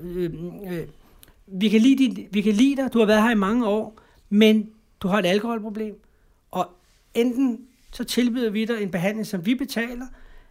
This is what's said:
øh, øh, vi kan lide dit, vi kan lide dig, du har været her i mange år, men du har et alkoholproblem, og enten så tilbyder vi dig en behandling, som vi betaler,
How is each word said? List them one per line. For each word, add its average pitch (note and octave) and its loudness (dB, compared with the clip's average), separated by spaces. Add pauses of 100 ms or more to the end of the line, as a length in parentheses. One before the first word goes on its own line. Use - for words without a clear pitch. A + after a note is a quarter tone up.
øh, F3 -4 (400)
øh, E3+ -6 (640)
vi F#3+ 0
kan A3 4
lide C4 6 (120)
dit, G3 -6 (120)
vi G#3 -2
kan G#3+ 2
lide C4+ 4
dig, B3+ -2
du A#3 2
har A3 4
været G#3+ 6
her A#3 2
i A#3+ 2
mange G#3+ 0
år, G#3 -4 (300)
men G#3+ 4 (320)
du G3 -4
har G3+ 2
et F#3 0
alkoholproblem, G#3+ -4 (500)
og F3+ -4 (460)
enten A#3+ 0 (340)
så B3 -8
tilbyder A#3+ 0
vi G#3+ -2
dig A3 -4
en F#3+ -4
behandling, G3+ -4
som F3+ -8
vi B3 2
betaler, B3 -6 (440)